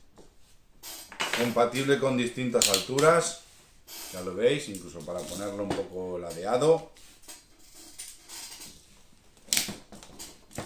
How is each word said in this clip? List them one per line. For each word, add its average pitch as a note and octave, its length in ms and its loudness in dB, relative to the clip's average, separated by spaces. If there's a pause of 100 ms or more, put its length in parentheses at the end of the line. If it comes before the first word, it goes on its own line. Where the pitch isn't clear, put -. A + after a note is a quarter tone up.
(1400)
Compatible A#2+ 640 2
con C3 180 2
distintas A#2+ 520 2
alturas, D#3 720 4 (680)
ya F#2 100 -8
lo F2+ 120 -6
veis, B2 360 4
incluso F2 320 -10
para F2 180 -6
ponerlo G2+ 440 -6
un G2 60 -4
poco F2+ 480 -4
ladeado, A2 720 2 (3750)